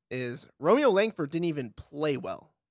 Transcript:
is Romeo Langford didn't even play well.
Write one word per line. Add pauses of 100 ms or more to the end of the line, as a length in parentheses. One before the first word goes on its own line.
(100)
is (100)
Romeo
Langford
didn't
even
play
well. (220)